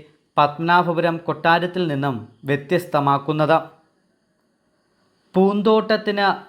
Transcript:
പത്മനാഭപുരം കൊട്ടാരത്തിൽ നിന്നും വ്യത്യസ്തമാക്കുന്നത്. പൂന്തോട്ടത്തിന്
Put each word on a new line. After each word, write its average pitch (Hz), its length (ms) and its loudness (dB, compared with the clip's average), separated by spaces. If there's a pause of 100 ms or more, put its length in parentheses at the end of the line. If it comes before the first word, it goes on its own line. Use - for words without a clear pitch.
(380)
പത്മനാഭപുരം 165 760 2 (120)
കൊട്ടാരത്തിൽ 170 640 0
നിന്നും 139 240 -2 (340)
വ്യത്യസ്തമാക്കുന്നത്. 143 1080 0 (1800)
പൂന്തോട്ടത്തിന് 208 920 2 (220)